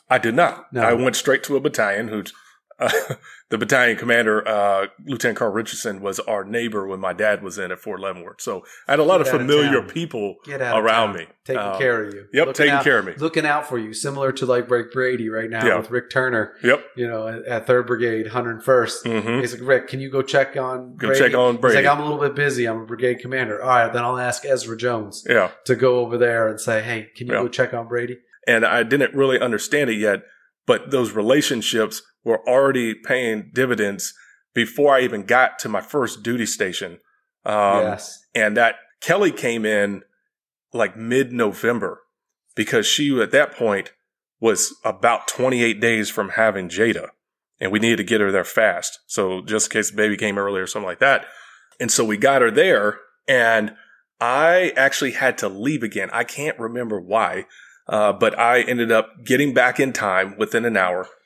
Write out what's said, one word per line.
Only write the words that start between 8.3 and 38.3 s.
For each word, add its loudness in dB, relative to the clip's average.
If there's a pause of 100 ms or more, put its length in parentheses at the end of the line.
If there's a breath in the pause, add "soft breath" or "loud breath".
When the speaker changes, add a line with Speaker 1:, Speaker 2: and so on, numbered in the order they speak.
Speaker 1:
So -8 (240 loud breath)
I 0
had 2
a 4
lot 4
Speaker 2:
Get 2
Speaker 1:
of 0
Speaker 2:
out 2
of -2
Speaker 1:
familiar 4
Speaker 2:
town. -12
Speaker 1:
people -6
Speaker 2:
Get -8
out 0
of 0
Speaker 1:
around 2
Speaker 2:
town. -6
Speaker 1:
me. -12 (180)
Speaker 2:
Taking -4
Speaker 1:
Um, -6
Speaker 2:
care 0
of -12
you. -16
Speaker 1:
yep, 4
Speaker 2:
Looking -6
Speaker 1:
taking 4
Speaker 2:
out, 2
Speaker 1:
care 4
of 0
me. -10
Speaker 2:
looking -2
out 0
for -6
you, -6
similar -2
to, -4
like, 0
Rick 0
Brady -2
right -6
now -2
Speaker 1:
Yeah. 4
Speaker 2:
with -6
Rick -4
Turner, -2
Speaker 1:
Yep. 2 (100)
Speaker 2:
you -4
know, -6
at, -10
at -4
Third 4
Brigade, -2
Hundred -6
first. 2
Speaker 1:
Mm-hmm. 0
Speaker 2:
He's -4
like, -8
"Rick, 4
can -8
you -8
go 0
check 0
on -6
Speaker 1:
Go -4
Speaker 2:
Brady?" 4
Speaker 1:
check 6
on 4
Speaker 2:
He's -4
like, 10
Speaker 1:
Brady. 4
Speaker 2:
"I'm 4
a -6
little -4
bit -2
busy. 0
I'm -4
a -16
brigade -2
commander." -4
"All -4
right, 4
then -2
I'll -2
ask -4
Ezra -2
Jones -6
Speaker 1:
Yeah. 2 (140)
Speaker 2:
to 2
go 2
over -2
there 2
and -4
say, -2
'Hey, -6
can -10
you -4
Speaker 1:
Yeah. 2
Speaker 2:
go -2
check -2
on -8
Brady?'" -6 (260 soft breath)
Speaker 1:
And 4
I 2
didn't 2
really 2
understand 0
it 0
yet, 0 (440 soft breath)
but 0
those 0
relationships 0 (200 soft breath)
were 0
already 2
paying -4
dividends -2 (420 soft breath)
before 4
I 6
even -2
got 4
to -8
my -2
first -4
duty -2
station. -6 (480)
Um, 4
Speaker 2:
Yes. -4 (120)